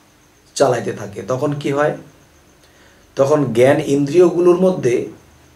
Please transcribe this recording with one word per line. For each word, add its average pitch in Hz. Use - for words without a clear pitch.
চালাইতে 117
থাকে। 101
তখন 139
কি 143
হয়? 147
তখন 139
জ্ঞান 135
ইন্দ্রিয়গুলোর 165
মধ্যে 180